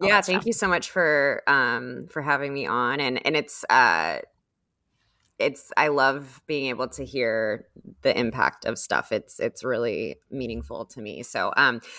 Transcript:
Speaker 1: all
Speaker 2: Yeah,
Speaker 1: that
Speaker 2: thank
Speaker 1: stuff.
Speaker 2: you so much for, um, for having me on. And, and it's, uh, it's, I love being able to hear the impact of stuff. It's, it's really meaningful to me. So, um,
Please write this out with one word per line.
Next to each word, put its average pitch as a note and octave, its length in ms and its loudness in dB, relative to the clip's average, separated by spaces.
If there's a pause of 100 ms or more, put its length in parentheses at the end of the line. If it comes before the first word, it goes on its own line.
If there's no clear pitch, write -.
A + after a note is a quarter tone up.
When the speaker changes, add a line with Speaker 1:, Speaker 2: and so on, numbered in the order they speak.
Speaker 1:
all F#3+ 60 2
Speaker 2:
Yeah, G3+ 80 6
Speaker 1:
that G3 100 4
Speaker 2:
thank F#3 160 0
Speaker 1:
stuff. - 60 -4
Speaker 2:
you A#3 60 0
so G#3 140 0
much - 220 0
for, D3 580 2
um, B2+ 640 2
for - 120 -8
having C#3+ 320 0
me C#3 120 -4
on. B2 340 0
And, B2+ 260 -2
and D#3 120 2
it's, - 320 -4
uh, E2+ 480 4 (1200)
it's, - 400 -2
I D3+ 100 4
love C3+ 600 0
being D3 180 -2
able B2+ 240 -4
to C#3 160 -10
hear A2+ 600 -2 (360)
the - 180 2
impact A#2 460 -2
of A2+ 120 -4
stuff. - 360 -2
It's, - 260 -6
it's A2+ 240 -6
really A2+ 540 -4 (120)
meaningful A#2 580 -8
to - 120 -18
me. G#2+ 240 -12
So, G2 320 -4
um, B2+ 240 4 (200)